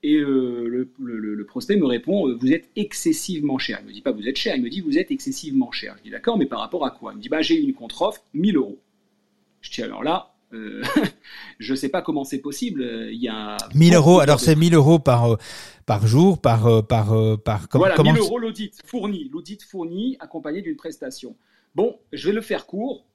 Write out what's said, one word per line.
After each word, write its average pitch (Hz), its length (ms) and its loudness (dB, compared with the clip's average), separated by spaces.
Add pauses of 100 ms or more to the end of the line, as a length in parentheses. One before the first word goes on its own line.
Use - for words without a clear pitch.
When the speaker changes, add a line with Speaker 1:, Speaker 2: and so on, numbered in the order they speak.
Speaker 1:
Et, 147 100 2
euh, 127 540 0
le, 127 200 -4 (120)
le, 120 180 -8
le, 107 160 -6
le 104 100 -10
prospect 127 320 -4
me 175 80 2
répond, 143 440 0
euh, « 123 120 -2
Vous 131 120 2
êtes - 240 -2
excessivement 165 800 -4
cher. » 113 240 -8
Il 107 60 -20
me 107 40 -20
dit 104 80 -18
pas, « 131 120 -4
Vous 107 160 -8
êtes - 80 -4
cher », - 200 -2
il 127 60 -2
me 117 80 -4
dit, « 180 160 -8
Vous 143 100 0
êtes 185 140 -2
excessivement 135 600 -4
cher. » 104 260 -12
Je - 60 -20
dis, « 107 80 -20
D'accord, 220 260 -2
mais 143 80 2
par 113 140 -8
rapport 147 260 -6
à 120 60 -6
quoi ? » 104 220 -16
Il - 20 -16
me 104 60 -16
dit, « 120 80 -16
Bah, 156 120 -2
j'ai 165 180 2
une 143 140 0
contre-offre, - 480 -6 (100)
mille 175 240 0
euros. » 127 220 -2 (840)
Je - 100 -20
dis, 120 120 -10
Alors 107 200 -10
là, 165 280 -4 (240)
euh, 107 280 -12 (380)
<laughs> - 380 -20
je 117 160 -4
sais 135 140 -4
pas 175 120 -2
comment 143 240 -4
c'est 135 140 -8
possible, 143 440 -8
euh, 113 300 -8
il 117 80 -10
y 120 80 -4
a 107 280 -8 (180)
Speaker 2:
Mille 170 200 8
euros, 165 180 8
Speaker 1:
beaucoup 180 80 10
Speaker 2:
alors 143 160 6
Speaker 1:
de - 60 -2
Speaker 2:
c'est 160 140 6
mille 165 180 4
euros 156 260 8
par, 120 320 4
euh, 110 40 2 (480)
par 110 220 0
jour, 156 340 6
par, 113 260 4
euh, 113 140 6
par, 110 320 0
euh, 110 240 2
par, 104 320 -4
com-, 135 120 2
Speaker 1:
Voilà, 185 160 4
Speaker 2:
comment - 160 6
Speaker 1:
mille 226 80 6
euros 220 180 0
l'audit 220 480 -8
fourni, 196 460 -6
l'audit 175 300 -14
fourni 190 580 -8
accompagné 156 420 -10
d'une 160 140 -8
prestation. 156 580 -14 (400)
Bon, 226 220 -2 (160)
je 143 160 -4
vais 208 60 0
le 226 60 -2
faire 214 260 -6
court 226 380 -8 (100)